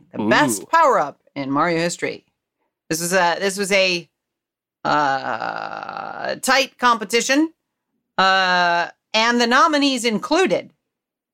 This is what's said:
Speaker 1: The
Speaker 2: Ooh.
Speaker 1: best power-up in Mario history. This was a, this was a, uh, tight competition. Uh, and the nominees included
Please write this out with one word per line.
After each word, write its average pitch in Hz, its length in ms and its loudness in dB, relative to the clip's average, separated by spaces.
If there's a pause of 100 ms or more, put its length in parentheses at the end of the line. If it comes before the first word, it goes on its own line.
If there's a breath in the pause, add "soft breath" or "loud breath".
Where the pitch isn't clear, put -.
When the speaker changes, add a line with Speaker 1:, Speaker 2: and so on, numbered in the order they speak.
(120)
Speaker 1:
The - 100 -8
Speaker 2:
Ooh. 104 80 0
Speaker 1:
best 247 400 2
power-up 233 520 2 (120)
in 135 160 -8
Mario 165 280 0
history. 165 460 -6 (640)
This 160 120 -4
was 175 120 -4
a, 170 260 2
this 190 200 -2
was 196 140 -4
a, 185 360 0 (760)
uh, 135 1500 -4
tight 262 420 -2
competition. 240 720 0 (680)
Uh, 180 680 2 (260)
and 233 260 2
the 240 60 2
nominees 277 580 2
included 240 680 0 (600)